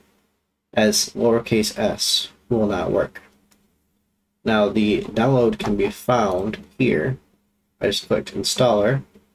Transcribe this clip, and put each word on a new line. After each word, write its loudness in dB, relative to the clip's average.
as 2
lowercase 0
s -2
will 0
not -2
work. -2
Now, 2
the 2
download 2
can -2
be 0
found -2
here. 0
I 0
just -4
clicked -4
installer, 0